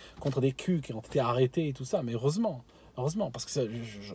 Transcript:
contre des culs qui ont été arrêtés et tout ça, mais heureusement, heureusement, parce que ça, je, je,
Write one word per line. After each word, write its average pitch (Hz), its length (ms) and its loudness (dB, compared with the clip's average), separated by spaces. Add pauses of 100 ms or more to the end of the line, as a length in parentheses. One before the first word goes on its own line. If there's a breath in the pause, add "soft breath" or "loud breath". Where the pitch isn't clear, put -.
(220 loud breath)
contre 139 180 0
des 131 140 4
culs 170 280 0
qui 127 120 -8
ont 110 80 -6
été - 180 0
arrêtés 127 480 4
et 139 60 -2
tout 131 120 -8
ça, 165 180 0
mais 117 100 -2
heureusement, 147 500 0 (340 soft breath)
heureusement, 165 340 0
parce - 120 -8
que - 80 -8
ça, 127 160 2
je, 117 160 -6
je, 101 320 -12